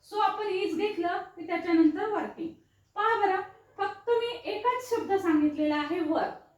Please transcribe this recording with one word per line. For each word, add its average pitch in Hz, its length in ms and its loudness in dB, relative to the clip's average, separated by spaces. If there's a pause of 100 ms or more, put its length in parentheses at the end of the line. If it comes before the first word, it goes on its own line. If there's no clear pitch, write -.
(100)
So 415 100 -4
आपण 415 260 0
is 370 300 -2
घेतलं 359 460 -2 (140)
की 320 100 -12
त्याच्यानंतर 339 640 4
वर्किंग. 330 400 -6 (440)
पहा 427 240 2
बरं, 381 200 2 (380)
फक्त 403 320 -4
मी 466 340 0
एकच 466 460 -2
शब्द 453 220 0
सांगितलेला 302 640 2
आहे 294 240 -2
वर्क. - 400 -2 (160)